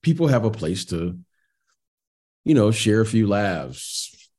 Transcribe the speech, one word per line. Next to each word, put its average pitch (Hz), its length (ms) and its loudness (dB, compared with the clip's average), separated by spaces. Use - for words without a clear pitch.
people 165 280 0
have 120 160 2
a 113 60 2
place 90 360 -6
to, 87 320 -6
you 156 100 4
know, 107 160 4
share 110 320 2
a 110 40 2
few 110 200 2
laughs. 92 1120 -4